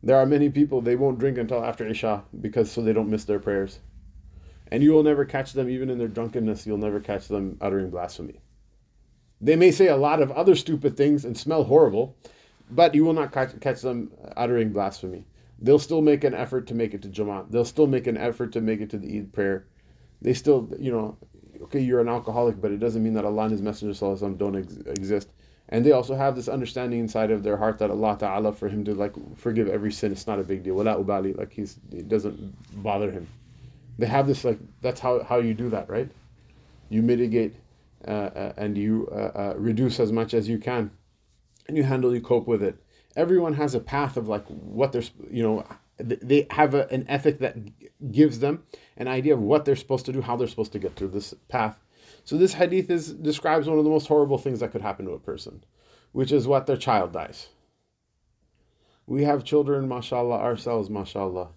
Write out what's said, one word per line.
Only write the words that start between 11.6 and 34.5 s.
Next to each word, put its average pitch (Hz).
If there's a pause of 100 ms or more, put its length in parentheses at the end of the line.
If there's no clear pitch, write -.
horrible, 127 (520)
but 151
you 151
will 165
not 147
catch, 131
catch -
them 120 (260)
uttering 117
blasphemy. 95 (360)
They'll 139
still 160
make 147
an 127
effort 123
to 117
make 113
it 101
to 104
Jumu'ah. 101
They'll 117
still 151
make 131
an 113
effort 117
to 117
make 110
it 107
to 107
the 104
Eid 101
prayer. 98 (540)
They 127
still, 131 (120)
you 131
know, 107 (460)
okay, -
you're 127
an 117
alcoholic, 117
but 101
it 104
doesn't 113
mean 113
that 107
Allah 107
and 110
His 101
Messenger 104
Sallallahu 98
Alaihi -
Wasallam 98
don't 98
ex-, 92 (220)
exist. 101 (400)
And 117
they 147
also 127
have 135
this 117
understanding 123
inside 110
of 104
their 104
heart 107
that 107
Allah 104
Ta'ala, 104
for 104
Him 104
to, 104
like, 101 (220)
forgive 113
every 104
sin, 104
it's 95
not 104
a 95
big 92
deal. 92
Wala 101
ubali, 98
like, -
he's, - (140)
it 85
doesn't 101
bother 101
Him. 90 (720)
They 113
have 139
this, 139
like, 117 (240)